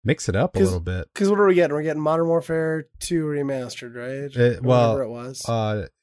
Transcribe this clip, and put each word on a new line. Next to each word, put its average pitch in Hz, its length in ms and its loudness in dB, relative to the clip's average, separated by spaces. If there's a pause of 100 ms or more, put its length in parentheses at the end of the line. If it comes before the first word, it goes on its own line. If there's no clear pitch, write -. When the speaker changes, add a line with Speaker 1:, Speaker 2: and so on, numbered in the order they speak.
Speaker 1:
mix - 240 -2
it 92 80 -2
up - 200 0
a - 20 0
Speaker 2:
'Cause 95 80 6
Speaker 1:
little 90 140 0
bit. 90 340 -6
Speaker 2:
'cause 98 160 0
what 104 100 2
are - 60 6
we 185 80 6
getting? 165 200 4
We're 151 80 -2
getting 156 200 -2
Modern 165 260 0
Warfare 160 580 -2 (120)
Two 165 260 -2
Remastered, 135 680 -4
right? 135 420 -10
Speaker 1:
It, 120 220 4
Speaker 2:
Or - 40 -8
Speaker 1:
well, 123 320 4
Speaker 2:
whatever 135 100 0
it 110 60 -6
was. 123 380 -12
Speaker 1:
uh, 107 380 -2 (160)